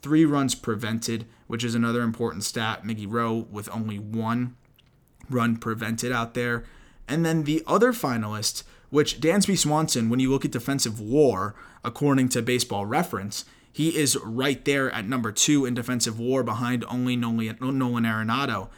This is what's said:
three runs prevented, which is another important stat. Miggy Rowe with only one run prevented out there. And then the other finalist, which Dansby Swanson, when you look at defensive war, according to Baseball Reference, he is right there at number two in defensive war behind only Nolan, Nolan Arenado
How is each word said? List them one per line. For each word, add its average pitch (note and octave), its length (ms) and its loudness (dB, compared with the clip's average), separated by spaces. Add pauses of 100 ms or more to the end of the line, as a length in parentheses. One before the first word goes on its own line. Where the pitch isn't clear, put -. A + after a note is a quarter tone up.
three D#3 220 6
runs C#3 320 2
prevented, A2+ 680 -4 (200)
which A#2 160 -4
is A#2 140 0
another A#2 260 2
important A2+ 400 -2
stat. A2 400 -4
Miggy G#2+ 260 -6
Rowe A2+ 420 -2
with G#2 220 -10
only G#2+ 280 -6
one A2+ 560 -4 (760)
run A#2 260 2
prevented A2+ 540 -4
out A#2 240 -2
there. A#2+ 300 -2 (420)
And D#3+ 180 0
then D#3+ 200 2
the D#3 240 0
other A#3+ 240 6
finalist, G#2+ 720 -2 (260)
which - 300 2
Dansby F#3+ 360 4
Swanson, D3+ 520 2
when B2 100 2
you C3 100 4
look C3+ 160 2
at D3 60 -2
defensive B2 480 -2
war, A2 560 2 (300)
according C3 460 2
to A#2+ 120 0
Baseball A#2+ 420 0
Reference, G#2+ 600 -2 (280)
he D#3 240 0
is C#3+ 200 2
right B2+ 480 -2
there C#3 260 2
at G#2 160 -4
number A#2 240 -2
two C#3+ 360 4
in B2 80 -2
defensive A#2 440 -2
war B2+ 240 0
behind A#2+ 460 -2
only B2 260 -2
Nolan, A2+ 460 -2
Nolan B2+ 440 0
Arenado A2+ 720 -2